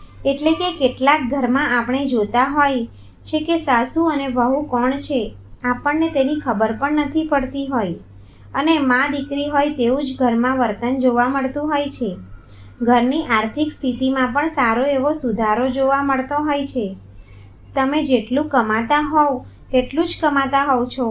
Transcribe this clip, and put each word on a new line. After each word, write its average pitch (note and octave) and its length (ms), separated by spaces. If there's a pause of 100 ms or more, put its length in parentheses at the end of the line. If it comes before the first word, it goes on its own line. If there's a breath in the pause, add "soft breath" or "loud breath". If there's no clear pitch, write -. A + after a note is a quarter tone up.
(240 loud breath)
એટલે C#4+ 280
કે F4 200
કેટલાક C#4+ 580
ઘરમાં C4 420
આપણે B3 340
જોતા A#3+ 420
હોય C#4 360 (400 soft breath)
છે D#4 160
કે E4 180
સાસુ C4 460
અને C#4+ 240
વહુ B3+ 380
કોણ B3+ 340
છે C4+ 220 (420)
આપણને C#4+ 440
તેની D4+ 320
ખબર A3 360
પણ D4 240
નથી D4 280
પડતી C#4 380
હોય A3+ 300 (580 soft breath)
અને D4+ 280
મા B3+ 260
દીકરી C#4+ 400
હોય D4 260
તેવું B3+ 300
જ C4 140
ઘરમાં B3 400
વર્તન A#3 420
જોવા B3 280
મળતું C#4 440
હોય C#4+ 180
છે. A3+ 200 (680 loud breath)
ઘરની B3 480
આર્થિક A3+ 440
સ્થિતિમાં C4 600
પણ D#4 220
સારો A#3+ 360
એવો C#4 240
સુધારો A#3 560
જોવા C4+ 320
મળતો C4+ 420
હોય D4 220
છે. A#3 200 (880 soft breath)
તમે C#4 280
જેટલું C4 460
કમાતા A#3 600
હોવ D4 240 (360 loud breath)
તેટલું C4+ 380
જ - 140
કમાતા C#4 440
હોવ C4 240
છો, B3+ 220